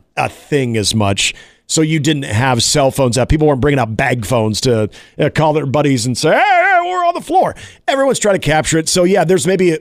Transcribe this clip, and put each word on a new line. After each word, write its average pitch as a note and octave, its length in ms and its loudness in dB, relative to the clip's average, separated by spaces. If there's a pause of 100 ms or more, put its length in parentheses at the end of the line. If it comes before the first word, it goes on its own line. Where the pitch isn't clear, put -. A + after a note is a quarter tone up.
(180)
a B2+ 100 -2
thing B2+ 480 -4
as G2+ 180 -2
much. G2+ 400 0 (320)
So - 160 -2
you D#3+ 180 0
didn't C#3+ 240 -2
have B2 380 0
cell C3+ 300 0
phones B2+ 260 0
out. A#2+ 120 0
People D#3 180 2
weren't C3+ 140 2
bringing C#3+ 180 2
out A2+ 160 -4
bag B2+ 300 -2
phones A2 360 0
to, A2 280 0 (280)
uh, D3 160 0
call D3+ 200 0
their D3+ 120 -2
buddies C#3 400 0
and B2 120 -4
say, D#3+ 160 0
"Hey, A#3 60 2
hey, F#4 440 2
we're F4+ 220 -2
on E4+ 80 2
the E4+ 80 -6
floor." E4+ 340 0 (320)
Everyone's C4+ 320 0
trying F#3+ 160 2
to F3+ 100 0
capture D#3 320 0
it. D#3+ 120 -2
So, F3+ 160 2
yeah, F#3 180 2
there's E3 240 0
maybe F#3 240 2
a, D#3 100 -2